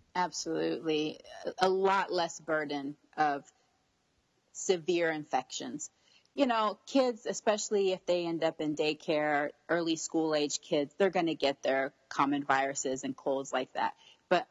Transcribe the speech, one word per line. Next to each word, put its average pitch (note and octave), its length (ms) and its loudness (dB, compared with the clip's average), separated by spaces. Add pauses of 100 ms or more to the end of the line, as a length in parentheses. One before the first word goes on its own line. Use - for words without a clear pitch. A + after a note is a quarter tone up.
(160)
Absolutely. D#3+ 1040 -2 (400)
A F#3+ 100 6
lot F#3+ 420 2
less F3 280 -2
burden D3 560 -4 (220)
of D3 260 0 (1080)
severe E3+ 560 0
infections. C#3+ 800 -6 (440)
You C#4 120 2
know, A3 400 0
kids, B3+ 400 0
especially G3 640 0
if F#3 140 -4
they F3 200 2
end E3 180 -2
up D#3+ 180 0
in D3+ 140 -2
daycare, D3+ 760 0 (200)
early E3 260 0
school D#3+ 400 0
age D3 260 0
kids, C#3+ 360 -2
they're G3 120 4
gonna E3 260 0
get C#3 260 0
their C3+ 320 0 (160)
common C#3+ 340 2
viruses C3+ 600 0
and C3 120 -6
colds C3+ 360 -4
like C3 220 -2
that. - 200 0 (360)
But F3+ 220 2